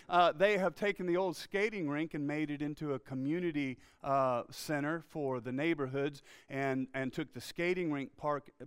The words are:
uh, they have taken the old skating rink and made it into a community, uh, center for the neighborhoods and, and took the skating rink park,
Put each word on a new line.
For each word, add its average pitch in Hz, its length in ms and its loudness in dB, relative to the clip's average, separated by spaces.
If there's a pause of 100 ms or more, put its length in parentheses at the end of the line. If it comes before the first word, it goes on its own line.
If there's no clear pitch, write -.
uh, 175 240 8
they 196 260 4
have 180 180 2
taken 202 300 -2
the 170 120 2
old 185 180 0
skating 202 540 -2
rink 151 240 -2
and 151 120 -4
made 151 260 -2
it 143 100 -4
into 147 320 -2
a 131 60 -2
community, 143 800 -2 (240)
uh, 131 480 2
center 151 600 -2
for 131 320 -4
the 123 100 -6
neighborhoods 143 720 -2 (260)
and, 135 440 0
and 135 180 -2
took 156 220 -6
the 120 80 -10
skating 175 500 -2
rink 139 240 -4
park, 147 340 -2 (180)